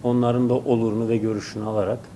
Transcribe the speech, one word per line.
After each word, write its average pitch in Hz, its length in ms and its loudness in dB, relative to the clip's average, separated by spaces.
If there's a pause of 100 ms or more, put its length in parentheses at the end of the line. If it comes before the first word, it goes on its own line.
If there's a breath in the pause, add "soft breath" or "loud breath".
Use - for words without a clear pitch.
onların 120 460 2
da 123 40 4
olurunu 113 560 0
ve 117 80 2
görüşünü 107 460 -4
alarak 107 360 -2 (160)